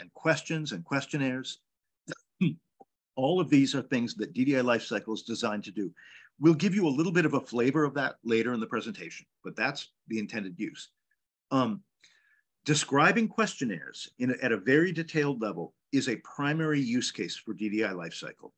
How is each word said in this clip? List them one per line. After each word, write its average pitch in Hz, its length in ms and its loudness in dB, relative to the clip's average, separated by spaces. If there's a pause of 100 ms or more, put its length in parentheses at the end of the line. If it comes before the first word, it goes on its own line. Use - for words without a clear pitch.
and - 140 -20
questions 156 580 0
and 90 120 -8
questionnaires. 131 760 -2 (840)
<clears throat> 180 60 4 (720)
All 147 220 2
of 151 120 2
these 139 240 6
are 131 80 0
things 117 320 -2
that 101 180 -6
D 123 140 2
D 139 100 4
I 127 60 4
lifecycle 113 500 0
is 107 100 -6
designed 107 420 -4
to 107 60 -12
do. 95 220 -4 (480)
We'll 160 140 8
give 175 200 2
you 196 120 2
a - 20 4
little 160 240 2
bit 165 140 4
of 135 80 2
a 131 60 2
flavor 135 440 2
of 139 100 -2
that 135 200 -2 (100)
later 117 300 2
in 113 60 -2
the 110 60 -4
presentation, 104 600 -8 (180)
but 90 120 -10
that's 131 320 -4 (180)
the 110 120 -4
intended 101 400 -8
use. - 300 -10 (640)
Um, 120 320 0 (840)
describing 160 640 4
questionnaires 170 800 -4 (120)
in 127 100 2
a, 123 100 0
at 120 120 2
a 110 40 2
very 147 360 4
detailed 147 500 -2
level 85 320 -6 (160)
is 131 180 0
a 110 80 -2
primary 151 640 -2
use 123 300 0
case - 260 -8
for - 160 -10
D 101 160 -4
D 107 160 0
I 101 40 0
lifecycle. 85 680 -10